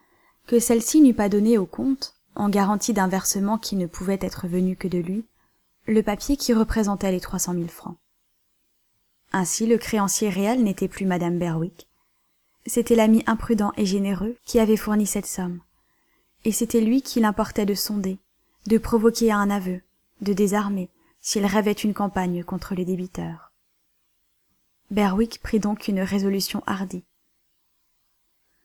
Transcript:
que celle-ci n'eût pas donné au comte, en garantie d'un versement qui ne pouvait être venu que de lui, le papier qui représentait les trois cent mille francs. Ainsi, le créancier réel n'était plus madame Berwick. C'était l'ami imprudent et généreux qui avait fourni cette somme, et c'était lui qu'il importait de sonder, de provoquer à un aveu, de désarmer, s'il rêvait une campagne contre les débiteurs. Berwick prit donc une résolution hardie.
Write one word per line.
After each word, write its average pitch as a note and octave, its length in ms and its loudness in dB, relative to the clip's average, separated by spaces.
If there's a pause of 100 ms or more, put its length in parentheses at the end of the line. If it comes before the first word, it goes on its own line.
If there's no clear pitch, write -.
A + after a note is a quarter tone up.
(460)
que A#3 140 4
celle-ci A#3 400 4
n'eût B3+ 140 8
pas G3+ 160 0
donné G#3+ 260 4
au F#3+ 80 2
comte, C4 500 -4 (200)
en G#3 160 0
garantie G3+ 420 0
d'un F#3+ 160 2
versement G3 480 -2
qui - 180 -6
ne F#3 120 0
pouvait F#3+ 340 -4
être F#3 260 -6
venu F#3 300 0
que F#3+ 120 -6
de F3 100 -2
lui, F#3 260 -4 (600)
le A3 160 4
papier A3 340 -2
qui - 160 0
représentait G3+ 600 2
les F3+ 80 -2
trois - 180 -6
cent F3+ 160 -4
mille E3+ 160 -4
francs. - 260 -16 (1400)
Ainsi, F#3+ 340 -2
le A3+ 120 4
créancier G#3 500 -2
réel G3+ 340 0
n'était F#3+ 240 -2
plus F#3+ 200 -6
madame F3 320 0
Berwick. E3 500 -4 (800)
C'était A#3 280 0
l'ami A3 320 4
imprudent G#3+ 520 0
et G#3 80 0
généreux G3 580 -4
qui - 160 0
avait G#3+ 160 4
fourni G#3 300 0
cette G3 200 -4
somme, F3 340 -8 (840)
et A3 80 0
c'était A3+ 280 0
lui A#3+ 220 2
qu'il A3+ 220 0
importait G#3 420 0
de G3+ 80 0
sonder, G3 460 -4 (480)
de A3 100 4
provoquer A3+ 540 2
à G#3 40 2
un G3+ 140 2
aveu, F#3 320 -4 (380)
de G3+ 120 0
désarmer, G3 580 0 (300)
s'il G3+ 240 -2
rêvait G#3 280 2
une G#3 220 -2
campagne F3+ 500 -2
contre F#3 320 -8
les F3+ 80 -2
débiteurs. F3 680 -8 (1400)
Berwick G#3 500 2
prit - 160 0
donc G#3 300 -4
une G3 100 0
résolution G3 640 -2
hardie. F#3 380 -6 (1600)